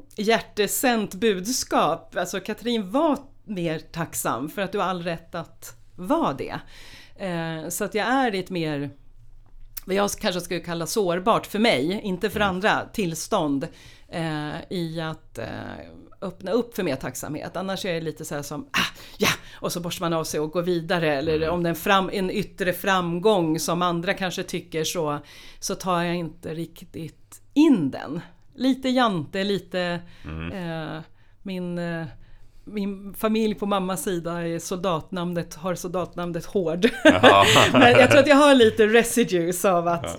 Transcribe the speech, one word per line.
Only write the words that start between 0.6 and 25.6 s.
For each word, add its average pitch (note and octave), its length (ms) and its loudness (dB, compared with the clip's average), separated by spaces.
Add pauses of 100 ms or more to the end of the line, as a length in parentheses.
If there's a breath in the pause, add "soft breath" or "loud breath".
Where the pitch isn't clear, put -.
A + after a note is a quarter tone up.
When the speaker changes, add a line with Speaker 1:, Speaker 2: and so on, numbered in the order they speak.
Speaker 1:
budskap. F#3+ 1000 0
Alltså, F#3 240 -4
Katrin, G#3+ 520 -4
var C#4 260 2 (280)
mer E3+ 340 -4
tacksam, D3+ 680 -6
för - 120 -6
att F#3 100 -4
du G#3+ 60 -4
har F#3+ 80 0
all F3+ 180 -4
rätt E3+ 320 -8
att - 380 -14 (220)
vara G3+ 380 0
det. - 260 -8 (680 soft breath)
Eh, E3 440 -6
så F3 140 -4
att G3 120 -6
jag G#3 120 0
är B3 280 2
i F#3+ 40 -2
ett F3+ 100 -6
mer, D#3 400 -2 (960)
vad F#3 100 -2
jag G3+ 160 2
kanske F3+ 300 -2
skulle E3+ 180 -4
kalla E3+ 260 -6
sårbart F#3 600 2
för - 140 -4
mig, F#3 440 2
inte F#3+ 260 -2
för G#3+ 100 -4
Speaker 2:
Mm. G#3 100 2
Speaker 1:
andra, F3+ 440 0
tillstånd, D#3+ 720 -2 (420 soft breath)
eh, D3+ 460 -6 (140)
i E3 320 -6
att, D#3+ 360 -10
eh, A2+ 100 -8 (760)
öppna F#3+ 300 -10
upp A#3+ 240 -2
för G3+ 80 -4
mer D3 120 -2
tacksamhet. - 640 -10
Annars F#3+ 280 -6
är F3+ 80 -4
det E3 80 -6
lite D#3 240 -8
så D#3 100 -10
här D3 60 -8
som, D3 300 -10
"Ah, - 240 -4 (220 loud breath)
ja!" G3+ 100 0 (280 loud breath)
Och F#3 160 -6
så F3+ 80 -6
borstar F3 260 -6
man E3+ 80 0
av D#3+ 100 0
sig D#3+ 160 -4
och D#3 120 -2
går F3 100 -2
vidare. E3+ 540 0
Eller D#3 200 0
Speaker 2:
Mm. D#3 180 0
Speaker 1:
om F3 100 0
det E3+ 40 2
är E3+ 40 0
en E3 40 -2
fram-, G3 380 2
en F#3+ 180 -2
yttre F3+ 420 -2
framgång F3 840 0
som F3 220 -2
andra F3 320 0
kanske F#3 300 -4
tycker, D#3+ 400 -6
så, D3+ 360 -4 (400 loud breath)
så - 160 -6